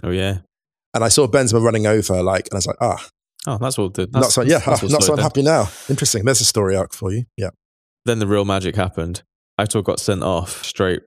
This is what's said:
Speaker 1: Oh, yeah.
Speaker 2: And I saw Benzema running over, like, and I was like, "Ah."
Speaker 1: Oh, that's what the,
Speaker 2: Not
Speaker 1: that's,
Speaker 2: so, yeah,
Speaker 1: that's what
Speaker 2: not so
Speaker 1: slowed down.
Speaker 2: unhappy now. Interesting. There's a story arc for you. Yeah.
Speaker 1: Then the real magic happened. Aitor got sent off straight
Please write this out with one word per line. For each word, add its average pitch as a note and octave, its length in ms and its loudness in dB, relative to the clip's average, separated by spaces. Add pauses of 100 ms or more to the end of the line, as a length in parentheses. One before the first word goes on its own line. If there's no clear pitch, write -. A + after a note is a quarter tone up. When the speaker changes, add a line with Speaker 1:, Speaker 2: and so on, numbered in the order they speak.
Speaker 1:
Oh, F2+ 60 -4
yeah. F#2+ 300 -2 (540)
Speaker 2:
And A2+ 120 2
I - 20 4
saw C#3 200 4
Benzema A#2 360 2
running A2 240 2
over, G2+ 340 2
like, F#2 300 0
and - 40 -4
I - 20 -2
was F2+ 100 -2
like, G2+ 140 -4
"Ah." A#2 260 -2 (400)
Speaker 1:
Oh, B2+ 100 -4
that's B2+ 200 -4
what F#2+ 160 -2
the, F#2 180 -4
Speaker 2:
Not C3 120 2
Speaker 1:
that's, A#2+ 120 2
Speaker 2:
so, C3 60 2
yeah, C#3+ 180 4
Speaker 1:
that's C3+ 240 0
what G2+ 80 0
Speaker 2:
not D3 100 4
so F#3+ 60 2
Speaker 1:
slowed D3 100 2
down. - 80 0
Speaker 2:
unhappy C#3 160 0
now. C#3 280 2 (200)
Interesting. A#2+ 360 -2
There's B2+ 160 2
a - 40 2
story G2 300 0
arc - 180 -4
for F#2+ 200 -6
you. A#2+ 100 -4 (140)
Yeah. F#2+ 120 -4 (560)
Speaker 1:
Then A#2 140 0
the G#2 80 0
real G2+ 180 2
magic F#2+ 300 -2
happened. F2 480 -4 (360)
Aitor G#2 240 0
got - 180 -2
sent G2 220 -2
off F2+ 420 -4
straight F#2 420 -2